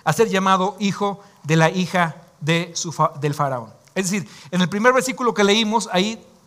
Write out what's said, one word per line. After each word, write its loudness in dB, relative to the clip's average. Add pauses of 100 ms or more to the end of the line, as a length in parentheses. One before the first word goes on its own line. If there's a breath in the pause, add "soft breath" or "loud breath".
a 2
ser 4
llamado 2
hijo -2 (180 loud breath)
de 0
la 4
hija 0 (220)
de 0
su -6
fa-, 0
del -2
faraón". -4 (220)
Es -2
decir, -4 (220 loud breath)
en 0
el 0
primer 2
versículo -2
que 0
leímos, 2
ahí -2 (240)